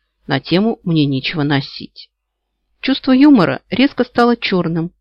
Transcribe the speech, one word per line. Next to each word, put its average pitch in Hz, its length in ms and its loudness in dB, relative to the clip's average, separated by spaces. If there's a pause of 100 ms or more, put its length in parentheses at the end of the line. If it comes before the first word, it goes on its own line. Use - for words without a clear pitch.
(260)
на 139 140 -2
тему 208 420 -2
«мне 160 220 0
нечего 139 380 -4
носить». - 680 -6 (720)
Чувство - 320 -2
юмора 254 580 4
резко 247 340 0
стало 240 320 0
чёрным, 170 640 -4